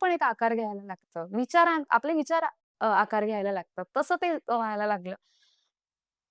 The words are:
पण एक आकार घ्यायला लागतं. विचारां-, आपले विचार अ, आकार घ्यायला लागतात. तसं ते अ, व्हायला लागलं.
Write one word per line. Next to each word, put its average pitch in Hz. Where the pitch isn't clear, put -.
पण 370
एक 311
आकार 233
घ्यायला 208
लागतं. 180
विचारां-, 320
आपले 277
विचार 320
अ, 220
आकार 208
घ्यायला 202
लागतात. 185
तसं 302
ते 349
अ, 311
व्हायला 220
लागलं. 190